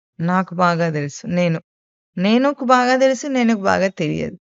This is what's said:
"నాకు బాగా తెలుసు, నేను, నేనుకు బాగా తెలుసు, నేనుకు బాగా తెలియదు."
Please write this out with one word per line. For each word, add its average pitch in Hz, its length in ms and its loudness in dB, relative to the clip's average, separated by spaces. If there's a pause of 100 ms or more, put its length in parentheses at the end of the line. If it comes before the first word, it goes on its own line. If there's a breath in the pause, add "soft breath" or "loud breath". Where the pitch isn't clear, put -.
(200)
"నాకు 180 340 -2
బాగా 170 360 0
తెలుసు, 147 360 -8
నేను, 170 340 0 (560)
నేనుకు 247 480 2
బాగా 247 320 4
తెలుసు, 269 300 0
నేనుకు 240 340 0
బాగా 190 280 2
తెలియదు." 156 480 -6 (220)